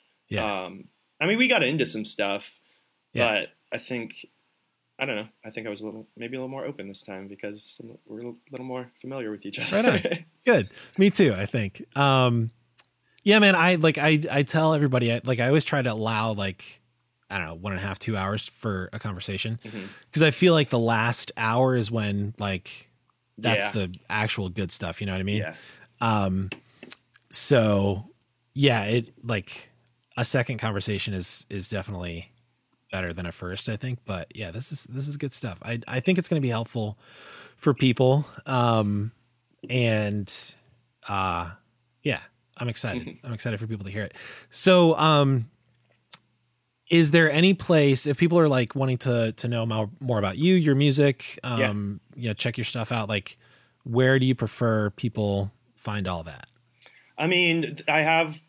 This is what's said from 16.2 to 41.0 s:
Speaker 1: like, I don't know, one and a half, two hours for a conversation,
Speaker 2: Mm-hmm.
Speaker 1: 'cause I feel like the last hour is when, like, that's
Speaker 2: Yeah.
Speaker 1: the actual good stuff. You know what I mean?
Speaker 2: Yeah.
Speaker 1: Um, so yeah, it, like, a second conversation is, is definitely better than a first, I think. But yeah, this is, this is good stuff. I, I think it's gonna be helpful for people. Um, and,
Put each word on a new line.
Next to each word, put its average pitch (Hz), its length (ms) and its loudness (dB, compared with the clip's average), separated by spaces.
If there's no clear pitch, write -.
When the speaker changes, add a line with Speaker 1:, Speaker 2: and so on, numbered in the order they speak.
Speaker 1:
like, 98 480 -8
I 98 80 -6
don't 82 100 -6
know, 82 80 -10
one 95 180 -8
and 92 80 -4
a 95 40 -6
half, 95 140 -6
two 110 180 -4
hours 98 320 -4
for 95 420 -8
a 107 80 -10
conversation, 104 640 -8
Speaker 2:
Mm-hmm. 107 220 -12
Speaker 1:
'cause 151 120 2
I 156 80 4
feel 180 220 4
like 151 180 2
the 123 80 2
last 113 580 0
hour 123 380 2
is 110 160 0
when, 104 480 -2
like, 98 500 -6
that's 107 300 0
Speaker 2:
Yeah. 101 40 -4
Speaker 1:
the 92 240 -4
actual 107 400 -2
good 92 220 -6
stuff. - 280 -6
You 104 80 -6
know 95 60 -4
what 95 60 -4
I 92 40 -4
mean? 101 200 -2
Speaker 2:
Yeah. 80 120 -10
Speaker 1:
Um, 98 480 0
so 101 760 2
yeah, 123 320 2
it, 117 260 -2
like, 110 460 -6
a 117 80 0
second 123 320 0
conversation 101 560 -4
is, - 360 -6
is 98 200 -8
definitely 87 600 -8
better 92 220 -6
than 87 120 -10
a 87 60 -8
first, 92 380 -10
I 107 80 -4
think. 127 280 -8
But 90 300 -10
yeah, 95 160 -12
this 120 200 -10
is, 147 140 -10
this 135 220 -10
is 147 100 -10
good 139 160 -8
stuff. 95 280 -10
I, 117 260 -8
I - 120 -4
think 180 180 2
it's 185 100 -2
gonna 160 140 0
be 131 80 0
helpful 113 480 -4
for - 180 2
people. 131 520 4
Um, 110 680 2
and, 107 640 0